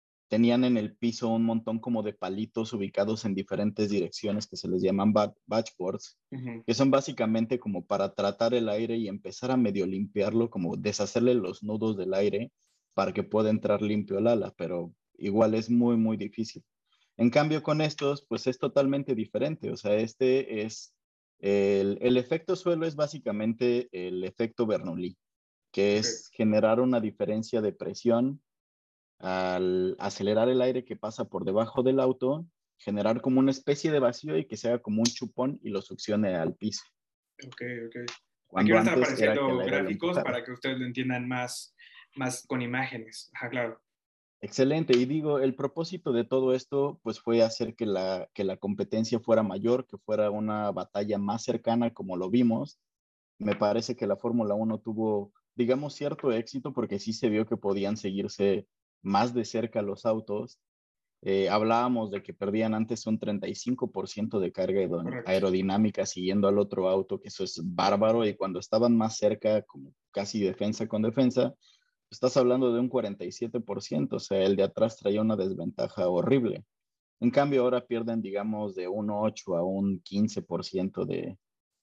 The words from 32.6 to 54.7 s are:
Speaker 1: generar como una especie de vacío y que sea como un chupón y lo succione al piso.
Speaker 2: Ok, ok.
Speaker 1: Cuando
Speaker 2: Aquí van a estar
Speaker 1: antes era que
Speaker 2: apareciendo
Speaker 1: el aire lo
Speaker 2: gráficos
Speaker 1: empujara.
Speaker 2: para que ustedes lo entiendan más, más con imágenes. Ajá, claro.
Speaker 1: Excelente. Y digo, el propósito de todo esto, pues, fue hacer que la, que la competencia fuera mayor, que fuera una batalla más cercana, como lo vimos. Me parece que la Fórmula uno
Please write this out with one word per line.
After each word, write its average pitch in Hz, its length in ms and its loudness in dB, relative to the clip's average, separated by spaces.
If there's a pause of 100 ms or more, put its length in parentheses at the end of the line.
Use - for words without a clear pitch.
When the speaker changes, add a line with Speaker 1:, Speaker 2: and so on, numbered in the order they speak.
Speaker 1:
generar 104 420 0
como 131 180 2
una 135 120 6
especie 143 420 0
de 147 60 4
vacío 143 400 0
y 160 80 -2
que 110 100 -12
sea 120 220 0
como 107 220 -2
un 117 40 4
chupón 123 580 -2
y 110 60 -10
lo 101 140 -4
succione 104 540 -2
al 85 180 -2
piso. - 280 -6 (640)
Speaker 2:
Ok, 120 140 -18 (260)
ok. 120 260 -12 (340)
Speaker 1:
Cuando 104 260 4
Speaker 2:
Aquí - 0 -
van 110 160 8
a 120 60 2
estar 123 160 4
Speaker 1:
antes 110 100 -2
era 107 140 4
que - 60 2
Speaker 2:
apareciendo 127 200 2
Speaker 1:
el - 0 -
aire - 160 0
lo 143 60 2
Speaker 2:
gráficos 113 260 -2
Speaker 1:
empujara. 170 160 0
Speaker 2:
para 123 180 -4
que 127 100 -10
ustedes 131 260 -4
lo 127 80 -4
entiendan 123 420 -4
más, 123 480 -6 (400)
más 131 300 -6
con 127 160 -4
imágenes. 123 720 -8
Ajá, 120 160 -10
claro. 120 320 -6 (580)
Speaker 1:
Excelente. 135 560 2
Y 123 80 4
digo, 147 340 0
el 131 160 2
propósito 160 600 -4
de 117 100 2
todo 131 300 2
esto, 139 480 -2
pues, 110 180 -6
fue 117 220 4
hacer 113 340 0
que 117 80 -4
la, 95 480 -2
que 104 100 -6
la 95 140 -2
competencia 110 640 -2
fuera 110 220 4
mayor, 107 440 0
que 101 120 -16
fuera 107 320 0
una 107 400 -2
batalla 101 480 -4
más 104 260 -2
cercana, 117 480 0
como 92 240 -8
lo 92 140 -4
vimos. 120 500 2 (580)
Me 104 160 -2
parece 113 420 0
que 110 100 -4
la 101 100 0
Fórmula 117 380 0
uno 110 260 -2